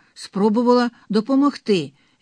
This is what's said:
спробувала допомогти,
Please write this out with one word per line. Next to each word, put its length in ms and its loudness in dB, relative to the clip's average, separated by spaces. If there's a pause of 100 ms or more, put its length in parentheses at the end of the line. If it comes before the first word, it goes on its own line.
(140)
спробувала 760 0 (180)
допомогти, 840 0 (300)